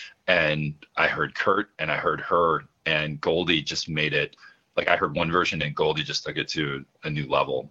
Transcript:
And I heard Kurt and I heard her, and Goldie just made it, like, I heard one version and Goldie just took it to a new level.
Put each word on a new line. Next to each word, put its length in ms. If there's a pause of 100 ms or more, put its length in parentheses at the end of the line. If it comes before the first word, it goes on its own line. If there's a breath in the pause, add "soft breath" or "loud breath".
(260 loud breath)
And 480 (220)
I 120
heard 260
Kurt 440
and 140
I 40
heard 260
her, 420 (220)
and 340
Goldie 420
just 260
made 260
it, 220 (400 loud breath)
like, 120
I 80
heard 180
one 160
version 320
and 140
Goldie 260
just 220
took 140
it 100
to 360 (200)
a 60
new 180
level. 420